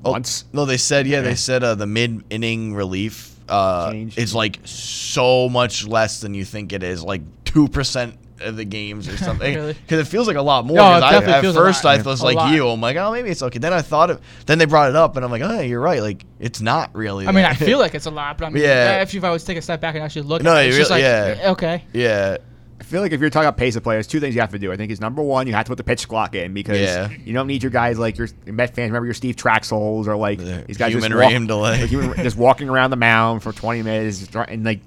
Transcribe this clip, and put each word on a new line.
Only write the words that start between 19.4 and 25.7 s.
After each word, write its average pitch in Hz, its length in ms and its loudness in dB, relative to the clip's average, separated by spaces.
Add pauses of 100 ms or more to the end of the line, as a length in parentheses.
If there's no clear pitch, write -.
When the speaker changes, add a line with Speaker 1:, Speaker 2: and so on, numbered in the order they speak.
Speaker 3:
to - 20 -14
take 180 100 -6
a 156 60 -8
step 165 180 -6
back 165 140 -6
and 156 100 -6
actually 151 240 -8
look 160 140 -2
Speaker 1:
No, 165 120 6
Speaker 3:
at 143 120 6
it, - 20 4
it's 127 80 4
Speaker 1:
you 143 60 6
Speaker 3:
just 151 80 4
Speaker 1:
really, 170 140 4
Speaker 3:
like, 131 60 6 (280)
Speaker 1:
yeah. 165 60 -4
Speaker 3:
eh, 196 80 4
okay. 170 320 -4 (100)
Speaker 1:
Yeah. 104 420 0 (420)
Speaker 2:
I - 60 -16
feel 170 160 -4
like 185 120 -2
if 135 100 -2
you're 151 80 2
talking 151 180 2
about 131 80 0
pace 127 180 0
of 113 80 -4
players, 110 240 -2
two 156 140 -4
things 139 140 -4
you 117 80 2
have 104 100 -2
to 101 60 -8
do, 98 120 -6
I 92 60 -6
think, 107 160 -8
is 95 80 -10
number 127 220 -6
one, 135 240 -2
you 113 80 -4
have 107 100 0
to 117 60 -10